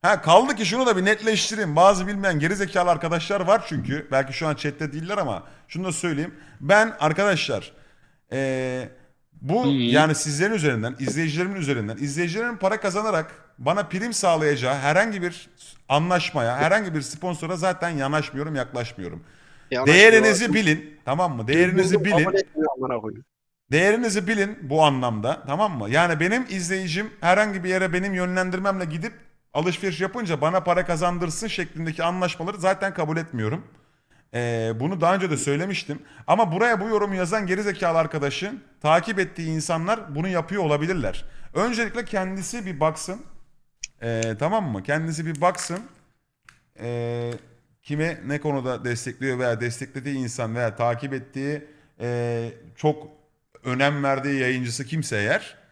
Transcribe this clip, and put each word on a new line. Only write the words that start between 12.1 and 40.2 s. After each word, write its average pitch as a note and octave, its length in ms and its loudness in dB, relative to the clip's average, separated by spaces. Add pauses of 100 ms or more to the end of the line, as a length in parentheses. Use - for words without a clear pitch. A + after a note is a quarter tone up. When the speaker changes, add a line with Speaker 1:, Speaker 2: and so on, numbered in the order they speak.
Speaker 1:
para G3 240 0
kazanarak G3 540 -2 (240)
bana E3 300 0
prim G#3+ 240 -4
sağlayacağı D3+ 640 2
herhangi F3 480 2
bir E3+ 280 -8 (380)
anlaşmaya, D3+ 680 2
herhangi F3 380 2
bir D3+ 80 -2
sponsora E3+ 540 -6
zaten F3 340 -2
yanaşmıyorum, D3 640 -2
yaklaşmıyorum. A2+ 680 -6 (460)
Speaker 3:
Yanaşmıyor C3+ 280 6
Speaker 1:
Değerinizi A3 480 10
Speaker 3:
abi. G3 80 2
Speaker 1:
bilin, D#3+ 500 0
tamam D3+ 320 -2
mı? A2+ 120 -6
Değerinizi F3+ 460 4
Speaker 3:
Bilmiyorum, D#3+ 100 2 (140)
Speaker 1:
bilin. D#3 60 6
Speaker 3:
kabul F#3+ 140 2
etmiyor - 400 -2
amına B2+ 220 -2
koyayım. G#2+ 240 -10 (480)
Speaker 1:
Değerinizi G3+ 540 4
bilin G#3 360 0
bu D3+ 220 2
anlamda, B2+ 640 2
tamam E3 320 -2
mı? G#2 120 -6
Yani D#3+ 300 2
benim A3+ 300 0
izleyicim F#3+ 600 -4 (100)
herhangi F#3+ 440 2
bir F#3 40 -2
yere F#3 240 0
benim F#3+ 220 -2
yönlendirmemle F#3 680 -2
gidip E3 280 -6 (420)
alışveriş E3+ 460 -2
yapınca F#3 400 -4
bana E3 240 2
para F3 220 2
kazandırsın F3 640 -2
şeklindeki E3 560 -6
anlaşmaları F3+ 560 -2
zaten F#3+ 340 0
kabul D#3+ 220 -2
etmiyorum. C#3 500 -4 (680)
Ee, A#2 460 -2
bunu E3 200 -2
daha E3+ 140 4
önce F#3+ 160 0
de D3+ 60 0
söylemiştim. D3 680 -4 (240)
Ama F3 260 4
buraya G#3+ 280 2
bu G#3 80 -4
yorumu G#3 260 0
yazan F#3 320 -2
gerizekalı F#3 520 0
arkadaşın D#3+ 640 -4 (200)
takip E3+ 360 2
ettiği F3+ 300 -4
insanlar E3 680 -2
bunu D#3+ 140 -2